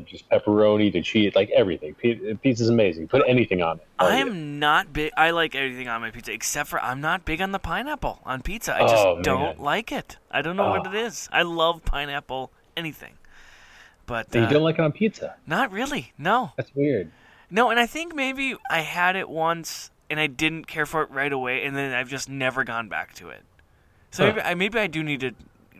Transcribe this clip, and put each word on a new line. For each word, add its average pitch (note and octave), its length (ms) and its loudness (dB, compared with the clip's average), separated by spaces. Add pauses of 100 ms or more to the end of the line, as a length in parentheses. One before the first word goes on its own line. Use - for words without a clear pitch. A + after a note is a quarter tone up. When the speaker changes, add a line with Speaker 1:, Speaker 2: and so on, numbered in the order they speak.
Speaker 1:
just - 240 -18
pepperoni, G#2 640 6
to F2 120 0
cheese, G#2 320 2
like, - 160 4
everything. F2 420 2
P-, A2 480 -2
pizza's A#2+ 280 2
amazing. F2+ 400 4
Put - 180 4
anything A2+ 340 4
on E2 160 0
it. - 100 -20 (120)
I'll F#3 80 4
Speaker 2:
I A3 100 4
Speaker 1:
eat C4+ 40 2
Speaker 2:
am C4+ 80 0
Speaker 1:
it. G#3+ 40 -6
Speaker 2:
not D3+ 580 0
big. D3+ 240 -2
I D#3+ 160 6
like D#3+ 220 0
everything B2+ 340 -4
on A#2 140 -4
my A2+ 80 -8
pizza, A2+ 240 -10
except D3 340 -4
for E3+ 140 -4
I'm B2+ 180 -4
not E3+ 260 -2
big D#3+ 160 -2
on F#3+ 100 0
the F#3+ 80 -4
pineapple G3 680 -6
on B2+ 160 -4
pizza. G3 340 -4
I - 120 0
just A#2 80 6 (100)
Speaker 1:
Oh, F2 160 2
Speaker 2:
don't C3 200 2
Speaker 1:
man. D#3+ 180 -2
Speaker 2:
like E3 320 -2
it. A3+ 260 -8 (140)
I C#3+ 100 -2
don't E3 140 -4
know G3 140 2
what F#3+ 180 0
Speaker 1:
Oh. F#3 40 -8
Speaker 2:
it G3 40 -6
is. A3 360 -6
I E3+ 120 2
love E3 420 0
pineapple, C#3+ 680 -4 (240)
anything. E3 380 -10 (960)
But, A2+ 260 -4
Speaker 1:
And A#2 100 6
you A2+ 40 4
Speaker 2:
uh, - 60 0
Speaker 1:
don't D3+ 100 6
like D#3+ 160 2
it - 20 2
on D3+ 120 2
pizza? - 420 -2 (100)
Speaker 2:
Not G3+ 260 0
really, A3 460 -6
no. F#3 380 0
Speaker 1:
That's - 180 -8
weird. C3 380 0 (400)
Speaker 2:
No, A3 180 2
and A#3 100 2
I A#3+ 60 4
think E4 300 -10
maybe C4+ 400 -4 (140)
I E3 100 0
had F3 380 0
it F#3 120 -6
once, D#3+ 640 -4 (180)
and D3+ 100 -4
I D#3 80 2
didn't D#3 380 -2
care D#3 200 -4
for D#3+ 180 -2
it - 80 -6
right C#3 220 -2
away, C3 320 -2
and C#3 100 -4
then C#3 180 -4
I've B2 160 -2
just C3+ 200 -8
never C3 340 -2
gone A#2 240 -6
back E2+ 280 -8
to F2 140 -16
it. G#1+ 140 -18 (680)
So - 140 0
Speaker 1:
Huh. G#3 60 6
Speaker 2:
maybe G#3+ 100 -2
I, F3 140 -2
maybe G#3 240 -2
I G#3 80 0
do D#3+ 160 -4
need D3 160 -2
to B2+ 120 -2 (480)